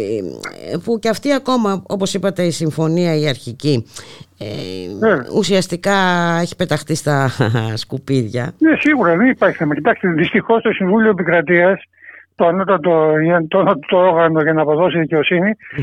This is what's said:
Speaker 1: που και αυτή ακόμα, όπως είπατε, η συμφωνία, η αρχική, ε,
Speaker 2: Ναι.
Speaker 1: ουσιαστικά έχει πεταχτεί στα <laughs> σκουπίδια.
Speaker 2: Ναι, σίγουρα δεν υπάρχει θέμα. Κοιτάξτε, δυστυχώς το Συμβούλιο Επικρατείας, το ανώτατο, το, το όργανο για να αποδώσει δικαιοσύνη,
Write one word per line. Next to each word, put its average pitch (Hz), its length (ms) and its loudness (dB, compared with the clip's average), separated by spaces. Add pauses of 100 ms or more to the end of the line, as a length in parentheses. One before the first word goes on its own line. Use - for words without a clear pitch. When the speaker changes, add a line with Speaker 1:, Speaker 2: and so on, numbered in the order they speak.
(840)
Speaker 1:
που 233 160 -2
και 226 100 -4
αυτή 269 240 -2
ακόμα, 247 540 -2
όπως 196 260 -4
είπατε, 190 300 -2
η 170 80 0
συμφωνία, 160 640 0
η 151 120 0
αρχική, 127 580 -2 (540)
ε, - 60 -12 (600)
Speaker 2:
Ναι. 196 80 4 (200)
Speaker 1:
ουσιαστικά 185 560 0 (500)
έχει 175 140 -6
πεταχτεί 156 400 -4
στα 143 320 0 (220)
<laughs> 113 340 -2
σκουπίδια. 127 760 -4
Speaker 2:
Ναι, 311 220 2
σίγουρα 240 360 2
δεν 220 120 2
υπάρχει 196 300 0
θέμα. 151 180 -2
Κοιτάξτε, 190 320 0
δυστυχώς 180 540 0
το 220 100 0
Συμβούλιο 214 380 2
Επικρατείας, 175 720 2 (520)
το 180 120 2
ανώτατο, 170 680 2 (340)
το, 190 400 2
το 196 100 2
όργανο 165 440 4
για 156 120 2
να 156 80 2
αποδώσει 156 380 2
δικαιοσύνη, 165 520 0 (320)